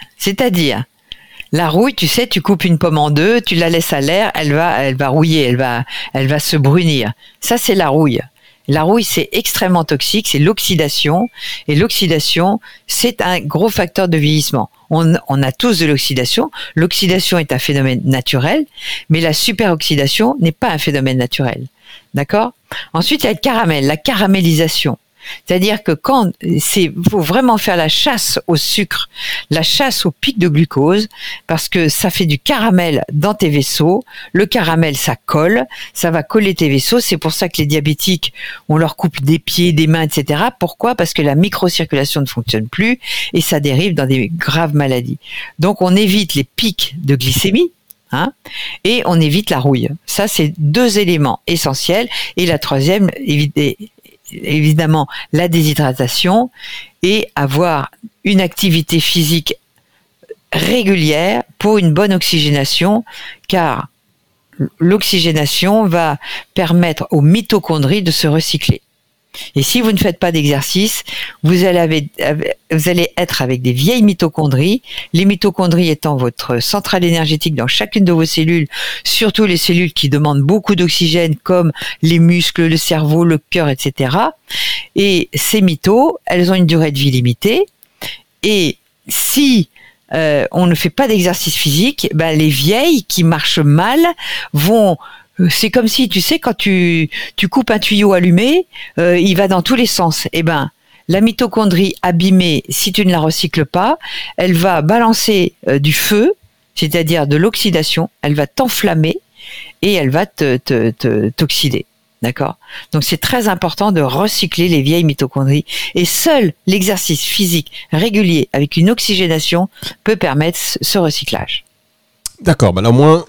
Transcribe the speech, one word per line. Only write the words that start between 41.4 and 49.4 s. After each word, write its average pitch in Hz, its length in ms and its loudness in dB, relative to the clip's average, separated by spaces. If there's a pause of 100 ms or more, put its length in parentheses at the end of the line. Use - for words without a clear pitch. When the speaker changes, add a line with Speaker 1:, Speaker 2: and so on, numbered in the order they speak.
Speaker 1:
ne 139 60 -2
fonctionne 113 400 -4
plus 226 320 -2 (340)
et - 80 0
ça 160 200 -2
dérive 147 340 0
dans 143 140 0
des 131 280 0
graves 147 380 -2
maladies. 131 440 -2 (420)
Donc, 196 220 0
on 180 120 2
évite 202 400 2
les 139 100 -2
pics - 540 -6
de 139 160 0
glycémie, 190 560 0 (400)
hein, 180 220 -2 (500)
et 233 240 2
on 170 140 4
évite 160 300 0